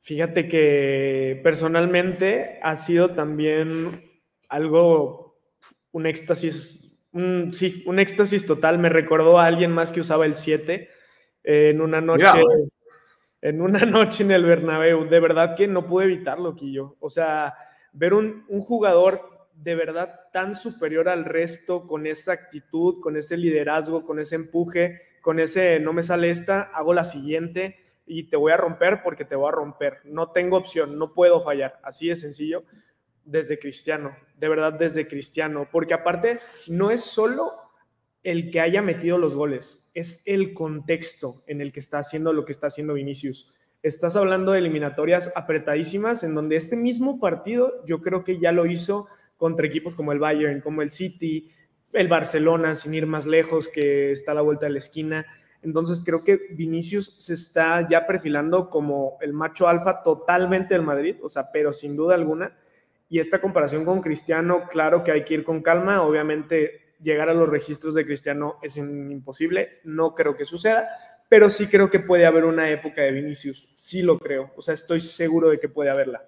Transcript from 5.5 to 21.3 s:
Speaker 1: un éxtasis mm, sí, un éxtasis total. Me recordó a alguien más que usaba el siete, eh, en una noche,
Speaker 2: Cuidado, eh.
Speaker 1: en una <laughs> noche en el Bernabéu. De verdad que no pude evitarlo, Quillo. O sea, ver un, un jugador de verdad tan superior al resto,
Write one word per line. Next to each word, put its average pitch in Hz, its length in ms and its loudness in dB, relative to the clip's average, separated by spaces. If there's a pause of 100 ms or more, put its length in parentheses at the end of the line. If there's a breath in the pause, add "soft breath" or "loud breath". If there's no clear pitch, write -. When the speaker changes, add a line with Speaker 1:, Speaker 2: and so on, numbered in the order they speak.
Speaker 1:
un 160 160 -6
éxtasis 160 800 -6 (300)
mm, 180 360 -2
sí, 185 340 -4
un 185 120 0
éxtasis 196 460 2
total. 160 340 2
Me 170 120 4
recordó 160 480 6
a 170 80 8
alguien 170 260 2
más 165 180 0
que 170 100 -4
usaba 160 260 2
el 151 80 0
siete, 156 560 -4 (520 soft breath)
eh, 151 280 6
en 151 100 2
una 160 220 0
noche, 165 280 6
Speaker 2:
Cuidado, 160 220 8
eh. 151 160 2 (720 soft breath)
Speaker 1:
en 151 220 -4
una 190 160 2
<laughs> 226 80 6
noche 214 360 4
en 196 100 4
el 175 120 6
Bernabéu. 160 640 4
De 165 100 8
verdad 165 380 4
que 202 100 4
no 180 200 -2
pude 185 180 0
evitarlo, 170 500 -2
Quillo. 139 460 -12
O 156 80 -10
sea, 156 460 -2 (400 loud breath)
ver 170 180 2
un, 214 360 0
un 202 120 -4
jugador 190 960 2
de 160 200 -8
verdad 165 460 -6 (100)
tan 190 240 -6
superior 165 540 -4
al 170 160 -2
resto, 170 640 -4